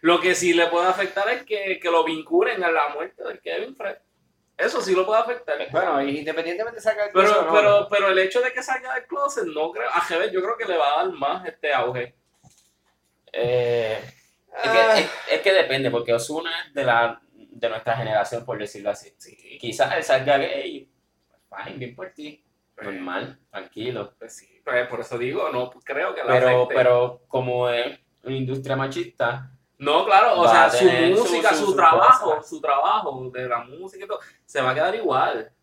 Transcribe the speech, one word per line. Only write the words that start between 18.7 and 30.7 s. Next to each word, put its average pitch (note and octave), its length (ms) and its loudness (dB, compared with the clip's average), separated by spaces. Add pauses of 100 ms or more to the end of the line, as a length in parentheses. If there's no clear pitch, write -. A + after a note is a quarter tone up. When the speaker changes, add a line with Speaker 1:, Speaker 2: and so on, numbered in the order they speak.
Speaker 3:
así. - 260 -10
Speaker 1:
Sí. - 420 -20
Speaker 3:
Quizás F3 360 -2
él D#3+ 80 -2
salga C#3 340 2
gay, C#3 520 -6 (600)
fine, - 280 -16
bien B2 180 -12
por F#3 160 -14
ti, D3+ 320 -18 (320)
Speaker 1:
Pues G#2+ 120 -14
Speaker 3:
normal, F#2+ 520 -10 (120)
tranquilo. G#2+ 680 -10
Speaker 1:
Pues - 200 -20
sí, - 260 -20
pues B2 240 -2
por A#2+ 140 -8
eso A#2+ 160 -10
digo, D3+ 320 -4
no B2 200 -4 (140)
creo D3+ 320 -6
que - 80 -8
le A#2+ 60 -4
Speaker 3:
Pero, B2+ 180 4 (160)
Speaker 1:
afecte. B2 120 -2
Speaker 3:
pero B2 520 4
como B2 420 -2
es A#2+ 280 -4 (260)
una C3 120 -8
industria C3 400 -6
machista, C3+ 760 -6 (280)
Speaker 1:
No, D#3 260 2
claro, G#3 360 4
o - 20 6
Speaker 3:
va - 80 8
Speaker 1:
sea, - 140 8
Speaker 3:
a - 60 4